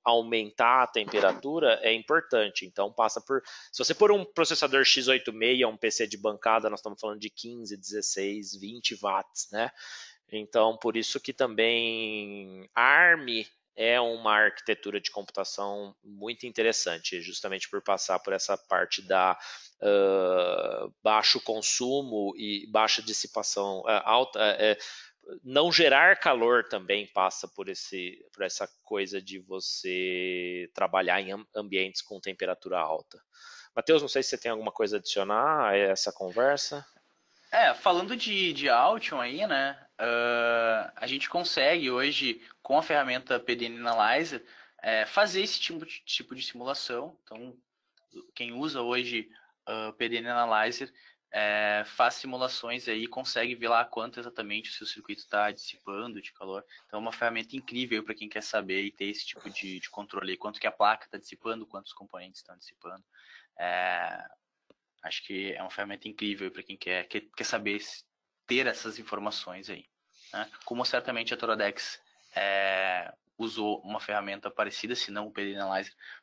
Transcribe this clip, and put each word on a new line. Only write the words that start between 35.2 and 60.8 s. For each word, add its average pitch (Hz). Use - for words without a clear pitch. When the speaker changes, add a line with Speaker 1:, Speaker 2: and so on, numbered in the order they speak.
Speaker 1:
a 98
essa 98
conversa. 135
Speaker 2:
É, 196
falando 190
de, 196
de 139
Altion 143
aí, 135
né, 139
ah, 117
a 123
gente 135
consegue 160
hoje, 131
com 139
a 156
ferramenta 131
P 120
D 120
N 117
Analyzer, 120
é, 110
fazer 202
esse -
tipo 160
de, -
tipo -
de 127
simulação. 127
Então, 123
quem 120
usa 135
hoje, 120
ah, 110
P 117
D 117
N 117
Analyzer, 120
é, 104
faz -
simulações 127
aí 110
e 117
consegue 120
ver 117
lá 117
quanto 117
exatamente 110
o -
seu 107
circuito -
tá 104
dissipando 101
de -
calor. 98
Então, 107
é -
uma 113
ferramenta 117
incrível 120
pra 110
quem 104
quer 107
saber 98
e 101
ter -
esse 104
tipo -
de, 95
de -
controle, 95
quanto 104
que -
a 107
placa 107